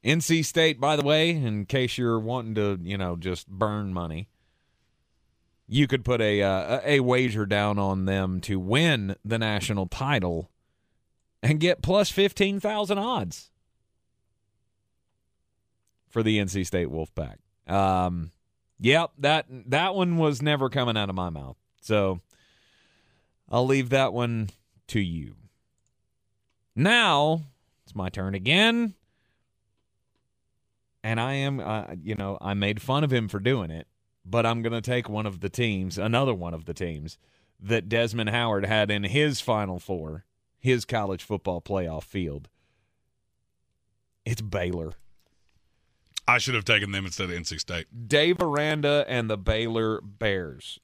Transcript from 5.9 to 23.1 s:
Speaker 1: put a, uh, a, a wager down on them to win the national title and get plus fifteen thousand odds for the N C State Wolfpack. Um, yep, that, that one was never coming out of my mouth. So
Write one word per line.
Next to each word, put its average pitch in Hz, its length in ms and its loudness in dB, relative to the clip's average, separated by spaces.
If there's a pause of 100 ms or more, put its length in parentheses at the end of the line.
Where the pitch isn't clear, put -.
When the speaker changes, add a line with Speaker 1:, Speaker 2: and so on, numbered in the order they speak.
Speaker 1:
put 123 160 2
a, 104 220 4
uh, 95 420 0
a, 143 120 4
a 139 40 6
wager 123 460 2
down 101 320 2
on 95 260 0
them 95 380 0
to 95 160 -4
win 107 680 0
the 113 140 -2
national 104 480 -2
title 92 640 -2 (920)
and 151 160 2
get 175 240 2
plus 196 280 2
fifteen 196 500 2
thousand 208 380 -2
odds 196 520 -4 (2500)
for 113 140 -2
the 107 160 4
N 98 100 2
C 92 160 -2
State 87 240 0
Wolfpack. 76 480 -8 (300)
Um, 90 640 0 (480)
yep, 151 400 4
that, 147 260 2 (220)
that 170 280 0
one 180 220 2
was 151 240 2
never 139 300 2
coming 120 260 0
out 101 140 0
of 92 40 -4
my 90 140 -2
mouth. 71 300 -10 (240)
So 98 380 2 (1300)